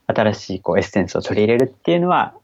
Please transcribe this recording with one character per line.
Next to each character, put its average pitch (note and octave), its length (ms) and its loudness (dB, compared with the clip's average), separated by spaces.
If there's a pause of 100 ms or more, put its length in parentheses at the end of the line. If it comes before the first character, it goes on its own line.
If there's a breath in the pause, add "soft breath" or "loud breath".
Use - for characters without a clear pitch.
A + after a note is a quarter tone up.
新 G#2+ 280 0
し - 220 -10
い F2+ 40 -10
こ - 140 -4
う、 F#2+ 40 4
エ F#2+ 40 2
ッ - 20 -2
セ - 160 -2
ン F2+ 80 -2
ス - 80 -8
を E2+ 60 0
取 G2+ 140 -4
り G#2+ 100 4
入 A2+ 60 2
れ A#2+ 60 4
る C3 60 2
っ - 40 2
て - 240 -4
い F3 40 4
う F3 40 2
の F3+ 80 0
は D#3+ 360 0